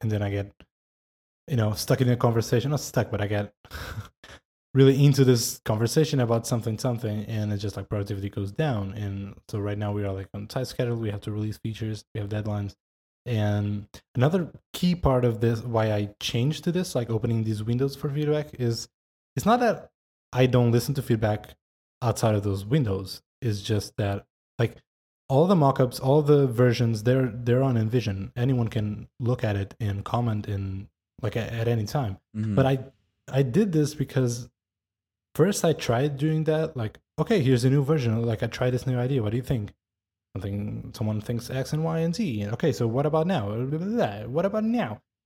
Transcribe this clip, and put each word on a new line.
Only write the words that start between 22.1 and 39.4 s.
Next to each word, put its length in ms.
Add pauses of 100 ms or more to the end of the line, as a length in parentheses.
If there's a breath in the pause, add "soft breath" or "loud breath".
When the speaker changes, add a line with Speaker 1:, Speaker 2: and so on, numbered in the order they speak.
Speaker 1:
of 80
those 220
windows. 560 (200)
It's 200
just 360
that, 280 (340)
like, 180 (520)
all 180
the 80
mockups, 460
all 200
the 260
versions, 560
they're, 240
they're 360
on 120
InVision. 600
Anyone 320
can 400 (100)
look 240
at 120
it 240
and 260
comment 420
in, 400 (340)
like, 140
a-, 180
at 140
any 180
time. 320 (180)
Speaker 2:
Mm-hmm. 200
Speaker 1:
But 100
I, 140 (500)
I 120
did 320
this 200
because 540 (880)
first 300
I 80
tried 440
doing 280
that, 320
like, 200 (220)
"Okay, 220
here's 240
a 40
new 140
version. 420
Like, 160
I 60
tried 240
this 160
new 100
idea. 240
What 100
do 60
you 60